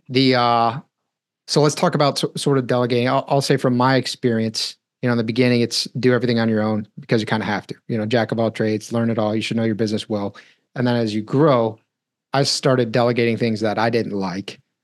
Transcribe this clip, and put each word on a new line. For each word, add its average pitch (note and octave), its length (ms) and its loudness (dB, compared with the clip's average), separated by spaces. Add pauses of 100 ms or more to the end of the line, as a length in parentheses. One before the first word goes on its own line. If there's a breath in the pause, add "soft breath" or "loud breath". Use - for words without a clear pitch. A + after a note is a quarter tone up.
The, C3 260 2
uh, A#2+ 440 2 (680)
so D#3 140 2
let's D3 140 2
talk F3 200 0
about C#3+ 280 0
s-, - 180 -6
sort C#3 180 2
of A#2+ 80 -2
delegating. B2 420 0
I'll, C3+ 180 0
I'll C#3+ 140 2
say C#3 160 2
from B2+ 200 0
my C3 180 4
experience, A2+ 840 -2 (240)
you C3 60 -2
know, A#2+ 60 2
in A#2 60 0
the A2+ 40 0
beginning, A#2+ 380 2
it's - 220 -2 (160)
do B2 140 4
everything A#2 260 0
on A2+ 100 0
your A2 140 0
own G#2+ 240 -2 (120)
because A#2 220 0
you G#2+ 60 -4
kinda G#2+ 180 -2
have G2+ 220 -4
to, - 80 -12 (120)
you A#2+ 100 -4
know, G#2+ 80 -2
jack A2+ 260 0
of A2+ 80 -2
all A2+ 100 0
trades, G#2+ 440 -4
learn A#2 180 0
it A2 80 -2
all. G#2+ 160 0
You A2 60 -2
should A2 160 -4
know A2+ 60 0
your A2+ 120 0
business G#2+ 340 -2
well. G2+ 260 -6 (400 loud breath)
And B2 120 0
then A#2+ 80 2
as A2+ 180 -2
you A2 80 -2
grow, A#2+ 560 2 (560)
I C#3 100 2
started B2+ 480 0
delegating A#2 460 2
things A2 240 -2
that G#2 160 -2
I A2+ 140 0
didn't A2 220 -2
like G2 460 -6 (240)